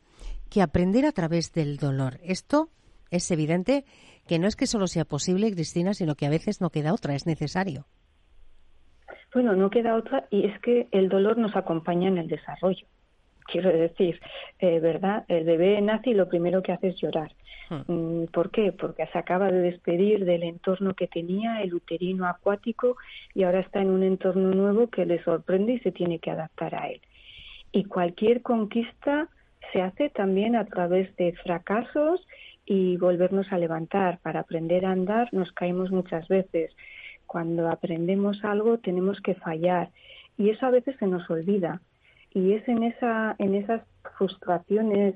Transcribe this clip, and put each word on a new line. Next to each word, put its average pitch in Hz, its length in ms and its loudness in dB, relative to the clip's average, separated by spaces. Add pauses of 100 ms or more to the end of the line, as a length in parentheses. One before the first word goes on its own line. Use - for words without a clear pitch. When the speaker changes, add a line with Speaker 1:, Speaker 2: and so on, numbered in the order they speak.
(500)
Speaker 1:
que 202 120 2
aprender 185 440 4
a 302 80 2
través 165 400 -2
del 147 240 -2
dolor. 135 460 -2
Esto 285 460 -2 (400)
es 175 220 -4
evidente 180 540 0 (420)
que 170 120 0
no 180 80 2
es 220 100 -2
que 262 100 0
solo 196 200 0
sea 165 180 -2
posible, 185 480 0
Cristina, 175 400 -2
sino 156 220 -2
que 147 100 -4
a 143 40 0
veces 160 300 -2
no 175 100 0
queda 151 240 -2
otra, 143 220 -2
es 139 100 -6
necesario. 151 600 -4 (1500)
Speaker 2:
Bueno, 247 220 4
no 190 140 4
queda 226 260 2
otra, 226 340 -2
y 202 160 2
es 208 140 -6
que 240 320 0
el 190 180 4
dolor 196 280 2
nos 214 180 0
acompaña 175 540 0
en 185 80 2
el 165 100 -4
desarrollo. 156 580 -4 (600)
Quiero 180 260 0
decir, 165 480 0 (400)
eh, 165 200 2
¿verdad? 165 500 0
El 165 160 2
bebé 175 360 4
nace 214 300 0
y - 20 2
lo 190 140 4
primero 175 340 0
que 185 120 -2
hace 185 160 -2
es 175 80 -4
llorar. 156 340 -4 (380)
Speaker 1:
Hmm. 156 220 -6
Speaker 2:
Mm, 165 360 -2
¿por 175 240 -2
qué? 202 220 0
Porque 160 340 -6
se - 100 -6
acaba 185 320 0
de 185 120 2
despedir 180 640 0
del 175 180 2
entorno 185 520 -2
que 180 120 -4
tenía, 208 540 -4
el 180 120 -4
uterino 180 540 -4
acuático, 214 680 -2 (360)
y 190 100 2
ahora 185 180 4
está 196 200 -4
en 190 80 2
un 190 140 4
entorno 190 500 2
nuevo 202 360 4
que 180 160 -2
le 170 180 0
sorprende 180 500 0
y 240 60 -2
se 185 140 -2
tiene 175 260 -2
que 160 120 -6
adaptar 160 440 -8
a 160 140 -6
él. - 120 -14 (720)
Y 196 140 2
cualquier 208 560 0
conquista 233 880 -2 (420)
se 190 100 0
hace 185 280 -2
también 202 480 0
a 208 80 0
través 185 500 0
de 175 160 0 (120)
fracasos 240 800 -2 (400)
y 185 320 2
volvernos 180 560 2
a 180 40 0
levantar. 170 640 -2
Para 160 200 -4
aprender 170 440 0
a 185 60 0
andar 202 420 0
nos 185 200 -2
caemos 180 360 -2
muchas 180 380 -2
veces. 185 440 0 (540)
Cuando 170 440 -2
aprendemos 190 760 -2
algo 214 360 4
tenemos 190 420 0
que 185 140 -2
fallar 175 540 0 (480)
y 208 120 4
eso 220 160 0
a 254 60 2
veces 254 280 2
se 208 80 2
nos 180 220 -2
olvida. 170 520 0 (520)
Y 190 200 4
es 220 140 -2
en 233 160 2
esa, 226 560 0
en 196 160 2
esas 208 260 -2 (360)
frustraciones 202 1000 0